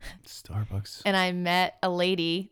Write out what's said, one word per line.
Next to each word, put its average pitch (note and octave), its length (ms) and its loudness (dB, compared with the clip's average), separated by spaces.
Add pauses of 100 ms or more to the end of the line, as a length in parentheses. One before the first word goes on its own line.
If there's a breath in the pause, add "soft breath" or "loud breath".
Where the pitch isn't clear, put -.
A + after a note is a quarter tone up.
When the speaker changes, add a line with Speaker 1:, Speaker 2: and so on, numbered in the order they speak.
(260 loud breath)
Speaker 1:
Starbucks. - 800 -8
Speaker 2:
And G3 120 2
I F#3 160 2
met F3+ 500 2
a F#3+ 80 2
lady F3+ 600 2